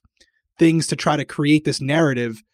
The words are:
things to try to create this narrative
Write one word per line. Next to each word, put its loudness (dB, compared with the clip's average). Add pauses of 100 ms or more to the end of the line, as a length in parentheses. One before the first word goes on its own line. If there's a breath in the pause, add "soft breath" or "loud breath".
(600)
things 2
to -4
try -2
to -4
create 0
this -4
narrative -2 (100)